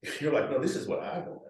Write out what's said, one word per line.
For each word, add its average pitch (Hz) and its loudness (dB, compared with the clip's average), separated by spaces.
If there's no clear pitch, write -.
<laughs> - -4
You're 147 2
like, 131 4
No, 135 4
this - 2
is - -2
what - 0
I - -4
want. - -8